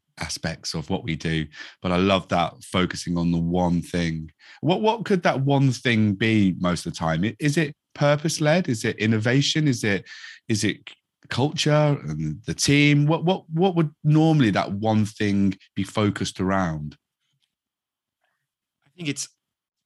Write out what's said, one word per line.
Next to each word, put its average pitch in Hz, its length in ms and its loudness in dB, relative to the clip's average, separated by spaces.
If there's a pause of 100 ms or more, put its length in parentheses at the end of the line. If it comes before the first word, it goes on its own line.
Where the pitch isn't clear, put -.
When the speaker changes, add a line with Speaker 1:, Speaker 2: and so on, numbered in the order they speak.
(200)
Speaker 1:
aspects - 540 -8
of 78 160 -8
what 95 140 -4
we 82 100 -6
do. 80 320 -4 (360)
But 92 100 -2
I 87 60 2
love 95 320 2
that 85 240 0 (100)
focusing 90 540 -2
on 85 140 0
the 85 80 0
one 85 420 0
thing. 80 500 -6 (300)
What, 175 200 0
what 220 220 0
could 190 200 0
that 156 180 0
one 139 300 2
thing 110 420 0
be 104 460 2
most 90 260 -2
of 82 80 -6
the - 40 -14
time? 82 280 -2
I-, 113 140 -4
is 151 180 -2
it 151 180 -2 (200)
purpose-led? 151 760 2
Is 117 160 -2
it 113 120 -2
innovation? 123 680 2
Is 120 160 0
it, 101 220 0 (420)
is 107 160 0
it - 260 -4 (380)
culture 147 760 2
and 156 420 -6
the 170 80 -6
team? 147 540 4
What, 156 180 0
what, 180 240 -2
what 170 260 0
would 165 180 2 (120)
normally 151 460 6
that 95 200 0
one 107 340 0
thing 101 520 0 (180)
be 98 80 -2
focused 101 560 -2
around? 87 560 -2 (1900)
Speaker 2:
I - 100 -20
think 170 140 -6
it's, 139 180 -6 (580)